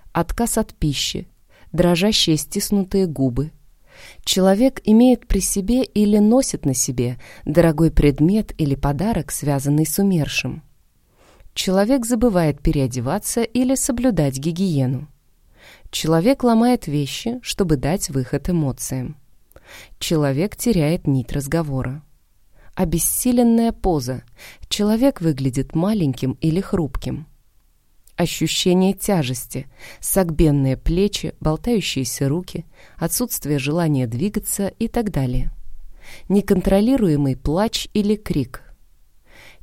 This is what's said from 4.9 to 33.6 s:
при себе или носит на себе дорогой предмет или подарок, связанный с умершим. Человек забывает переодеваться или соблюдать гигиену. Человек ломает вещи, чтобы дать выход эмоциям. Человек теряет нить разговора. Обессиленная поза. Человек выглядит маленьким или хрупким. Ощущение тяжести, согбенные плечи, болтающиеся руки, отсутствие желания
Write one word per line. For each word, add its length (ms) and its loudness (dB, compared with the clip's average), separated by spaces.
при 120 2
себе 440 -2
или 340 2
носит 480 2
на 80 0
себе 460 -4
дорогой 460 4
предмет 680 2
или 140 0
подарок, 580 -2
связанный 540 0
с 140 -4
умершим. 640 -2
Человек 540 2
забывает 520 2
переодеваться 840 -2
или 320 0
соблюдать 640 0
гигиену. 680 -2
Человек 520 2
ломает 440 2
вещи, 560 -4
чтобы 340 0
дать 320 -2
выход 400 -4
эмоциям. 640 -4
Человек 560 0
теряет 500 0
нить 260 0
разговора. 720 -4
Обессиленная 960 2
поза. 520 -2
Человек 540 2
выглядит 540 -2
маленьким 560 0
или 180 0
хрупким. 680 -6
Ощущение 800 2
тяжести, 760 -4
согбенные 800 2
плечи, 640 -2
болтающиеся 920 -2
руки, 360 -6
отсутствие 600 -4
желания 480 0